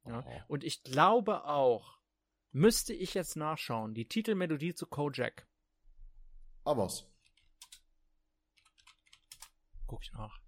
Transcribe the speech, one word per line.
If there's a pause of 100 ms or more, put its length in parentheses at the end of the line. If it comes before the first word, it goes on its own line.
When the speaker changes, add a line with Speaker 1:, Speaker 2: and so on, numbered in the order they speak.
Speaker 1:
Ja.
Speaker 2:
Aha.
Speaker 1:
Und
ich
glaube
auch, (520)
müsste
ich
jetzt
nachschauen,
die
Titelmelodie
zu
Kojak. (1160)
Speaker 2:
Ah,
was? (2750)
Speaker 1:
Guck
ich
nach.